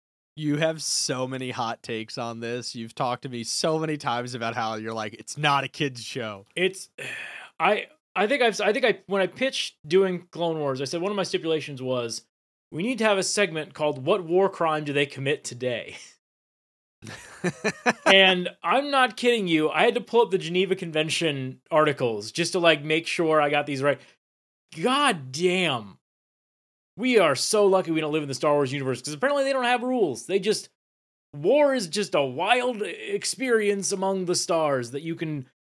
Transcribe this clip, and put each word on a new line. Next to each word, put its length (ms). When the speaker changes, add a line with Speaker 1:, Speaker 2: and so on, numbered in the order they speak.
Speaker 1:
You 220
have 240
so 440
many 240
hot 320
takes 360
on 220
this. 340
You've 200
talked 280
to 80
me 120
so 360
many 180
times 380
about 200
how 200
you're 180
like, 220
"It's 240
not 260
a 40
kid's 340
show." 420
Speaker 2:
It's, 360
<sighs> 340
I, 280
I 120
think 160
I've, 180
I 140
think 100
I, 220
when 160
I 60
pitched 480
doing 420
Clone 280
Wars, 240
I 20
said 160
one 100
of 60
my 60
stipulations 580
was, 460
"We 120
need 160
to 60
have 120
a 60
segment 500
called 320
What 220
War 240
Crime 340
Do 80
They 140
Commit 360
Today?" 600
<laughs> 1120
And 440
I'm 280
not 280
kidding 280
you, 240
I 140
had 100
to 60
pull 220
up 80
the 80
Geneva 360
Convention 840
articles 600
just 200
to, 60
like, 240
make 240
sure 340
I 100
got 160
these 160
right. 180
God 480
damn. 680
We 220
are 180
so 300
lucky 260
we 80
don't 120
live 100
in 60
the 60
Star 200
Wars 180
universe, 300
'cause 100
apparently 320
they 80
don't 120
have 180
rules. 440
They 140
just, 300
war 400
is 120
just 280
a 80
wild 600
experience 1120
among 320
the 100
stars 580
that 100
you 120
can 340